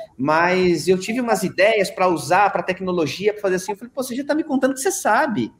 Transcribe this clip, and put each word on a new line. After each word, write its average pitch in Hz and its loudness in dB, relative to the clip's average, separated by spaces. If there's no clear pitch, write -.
mas 170 2
eu 180 4
tive 220 -6
umas 233 0
ideias 190 2
pra 180 0
usar, 175 2
pra 180 -2
tecnologia, 180 -2
pra 208 -16
fazer 185 0
assim." 185 -4
Eu 202 -10
falei, 233 -16
"Pô, 269 -4
você 247 -8
já 269 -4
tá 294 -2
me 320 0
contando 269 0
que 269 -8
você 381 0
sabe. 220 0